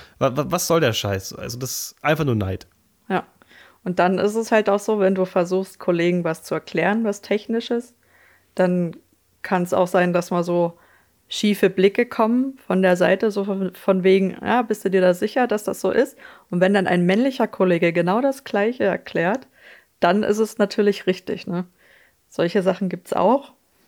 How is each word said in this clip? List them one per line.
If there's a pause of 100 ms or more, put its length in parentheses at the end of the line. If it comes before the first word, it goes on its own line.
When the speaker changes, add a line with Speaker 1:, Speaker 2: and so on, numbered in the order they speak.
(180)
Speaker 1:
Wa-,
wa-,
was
soll
der
Scheiß?
Also
das
ist
einfach
nur
Neid. (420)
Speaker 2:
Ja. (580)
Und
dann
ist
es
halt
auch
so,
wenn
du
versuchst,
Kollegen
was
zu
erklären,
was
Technisches, (600)
dann (460)
kann's
auch
sein,
dass
mal
so (480)
schiefe
Blicke
kommen
von
der
Seite,
so
von,
von
wegen,
"Ja,
bist
du
dir
da
sicher,
dass
das
so
ist?" (340)
Und
wenn
dann
ein
männlicher
Kollege
genau
das
Gleiche
erklärt, (520)
dann
ist
es
natürlich
richtig,
ne? (640)
Solche
Sachen
gibt's
auch. (360)